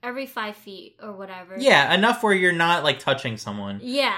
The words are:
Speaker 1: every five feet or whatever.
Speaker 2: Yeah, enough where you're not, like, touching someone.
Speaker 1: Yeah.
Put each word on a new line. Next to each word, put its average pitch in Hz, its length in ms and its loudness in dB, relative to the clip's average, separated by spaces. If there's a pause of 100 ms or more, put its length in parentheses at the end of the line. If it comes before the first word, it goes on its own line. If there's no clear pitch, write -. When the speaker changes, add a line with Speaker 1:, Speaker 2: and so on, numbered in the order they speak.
Speaker 1:
every 247 240 -8
five 220 300 -8
feet 190 460 -20
or 214 100 -14
whatever. 190 480 -16
Speaker 2:
Yeah, 165 340 6
enough 226 300 2
where 208 100 2
you're 185 200 2
not, 170 320 2
like, 139 140 2
touching 131 380 -2
someone. 104 460 -8
Speaker 1:
Yeah. 254 340 -2